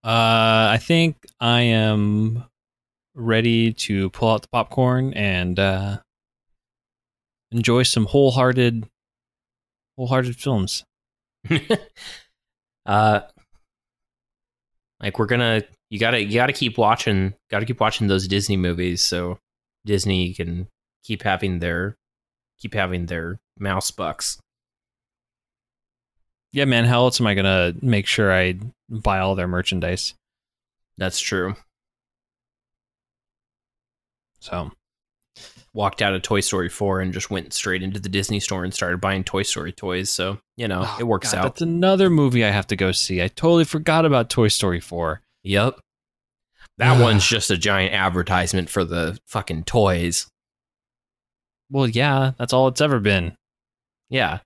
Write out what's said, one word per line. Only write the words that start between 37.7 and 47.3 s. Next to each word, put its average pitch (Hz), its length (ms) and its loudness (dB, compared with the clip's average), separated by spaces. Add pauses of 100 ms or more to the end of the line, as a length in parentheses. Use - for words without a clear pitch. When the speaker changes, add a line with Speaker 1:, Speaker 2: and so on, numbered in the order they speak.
Speaker 2:
into 95 160 -6
the 95 120 -10
Disney 98 300 -2
store 92 220 -6
and 92 120 -6
started 90 260 -4
buying 98 240 -2
Toy 95 180 -4
Story 82 300 -6
toys, 92 380 -6
so, 95 280 -4 (200)
you 117 100 -6
know, 92 160 -2
Speaker 1:
Oh, - 160 -8
Speaker 2:
it 120 40 -4
works 110 280 -2
Speaker 1:
God, 95 60 -4
Speaker 2:
out. 90 60 -2
Speaker 1:
that's - 180 -4
another 185 480 4
movie 131 340 4
I 104 60 4
have 101 160 0
to 101 100 -4
go 95 160 2
see. 90 300 -2
I 92 60 0
totally 165 360 4
forgot 160 400 0
about 131 240 2
Toy 113 200 2
Story 90 320 0
four. 82 420 -6 (220)
Speaker 2:
Yep. 101 340 0 (960)
That 123 200 4
Speaker 1:
Ugh. 120 40 6
Speaker 2:
one's 110 260 6
just 110 240 0